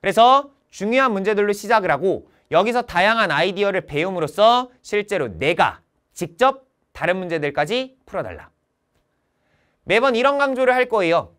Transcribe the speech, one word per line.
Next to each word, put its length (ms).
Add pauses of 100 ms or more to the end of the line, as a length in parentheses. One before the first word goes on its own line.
그래서 480 (180)
중요한 440
문제들로 400
시작을 380
하고, 380 (220)
여기서 320
다양한 480
아이디어를 560
배움으로써 840 (120)
실제로 460
내가 520 (320)
직접 540 (260)
다른 240
문제들까지 880
풀어달라. 460 (1300)
매번 320
이런 220
강조를 360
할 140
거예요. 500